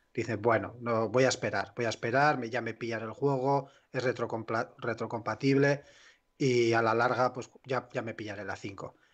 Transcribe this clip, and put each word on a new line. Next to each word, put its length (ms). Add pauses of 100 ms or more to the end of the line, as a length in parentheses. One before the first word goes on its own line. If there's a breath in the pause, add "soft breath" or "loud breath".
(120 soft breath)
Dicen, 280
"Bueno, 400
no, 280
voy 160
a 40
esperar, 460
voy 120
a 20
esperar, 500
me, 100
ya 120
me 120
pillan 300
el 80
juego, 580 (240 loud breath)
es 120
retrocompla-, 760
retrocompatible 1040 (560 loud breath)
y 340
a 100
la 120
larga, 380
pues 180 (140)
ya, 280
ya 80
me 140
pillaré 300
la 100
cinco". 420 (180 soft breath)